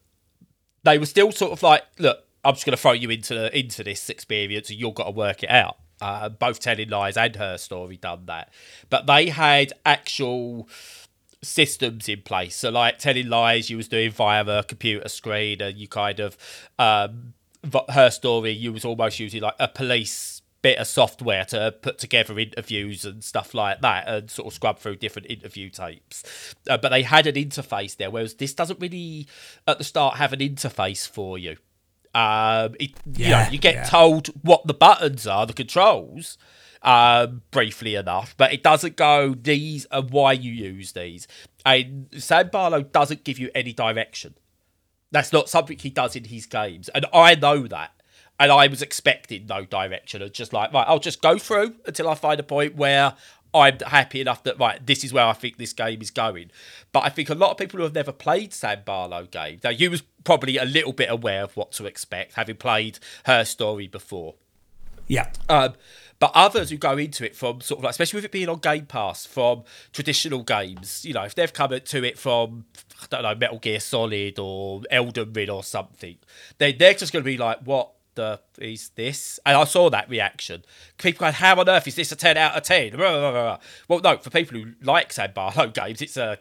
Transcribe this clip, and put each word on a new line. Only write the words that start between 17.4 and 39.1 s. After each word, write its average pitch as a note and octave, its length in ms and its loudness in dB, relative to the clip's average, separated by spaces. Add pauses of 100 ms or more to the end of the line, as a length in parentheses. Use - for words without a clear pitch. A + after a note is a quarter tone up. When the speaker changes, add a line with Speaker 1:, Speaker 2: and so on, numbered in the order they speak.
Speaker 1:
v-, C#3 140 -2 (120)
Her B2+ 200 8
Story, A#2 420 -2
you A2+ 200 -8
was A2 120 -10
almost A2+ 360 -2
using, G#2+ 220 -10
like, G#2+ 160 -2
a C#3 100 0
police - 720 -6 (180)
bit C3 180 4
of A2+ 100 -6
software G#2+ 560 0
to A2 280 -4 (100)
put - 160 -6
together A2+ 400 0
interviews G#2 640 -8
and G#2+ 180 -14
stuff - 320 -8
like G2+ 260 -4
that G#2 280 0
and A2 200 -6
sort - 200 -14
of G#2+ 40 -14
scrub G#2+ 260 -4
through G2+ 180 -12
different G#2 340 -12
interview G2+ 400 -16
tapes. - 840 -18 (140)
Uh, C3 80 2
but B2 120 0
they C3 140 4
had D3+ 260 4
an C#3 80 -2
interface C3 600 -8
there, G2 140 -8
whereas A2+ 240 -6
this C#3 200 -8
doesn't F3 260 -6
really, E3+ 480 -12 (400)
at D3+ 100 2
the D3 60 -10
start, C#3 320 0
have C3+ 160 0
an C3+ 80 -4
interface C3 680 -4
for F#2 300 -10
you. E2 180 -12 (580)
Um, A2 680 2
it, C#3+ 100 -6 (160)
you - 200 -2
know, A#2 40 4
Speaker 2:
Yeah, A2+ 200 6
Speaker 1:
you C3+ 80 -4
get E3 180 6
Speaker 2:
yeah. - 80 -6
Speaker 1:
told E3 440 6 (140)
what E3 240 6
the D3 80 0
buttons D3 540 6
are, G2+ 180 0
the A2+ 60 -8
controls, C3+ 840 0 (460)
um, A#2+ 600 6 (100)
briefly A2 420 -2
enough, F#2+ 420 -4
but C3 160 4
it C#3+ 100 -4
doesn't D#3 340 4
go, D3 440 4